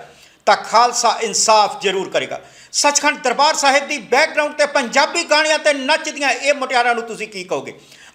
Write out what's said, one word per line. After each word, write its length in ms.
ਤਾਂ 100
ਖਾਲਸਾ 520
ਇਨਸਾਫ 580
ਜ਼ਰੂਰ 280
ਕਰੇਗਾ। 300
ਸੱਚਖੰਡ 500
ਦਰਬਾਰ 320
ਸਾਹਿਬ 320
ਦੀ 100
ਬੈਕਗ੍ਰਾਉਂਡ 420
ਤੇ 140
ਪੰਜਾਬੀ 560
ਗਾਣਿਆਂ 360
ਤੇ 140
ਨੱਚਦੀਆਂ 580
ਇਹ 220
ਮੁਟਿਆਰਾਂ 420
ਨੂੰ 80
ਤੁਸੀਂ 240
ਕੀ 160
ਕਹੋਗੇ? 300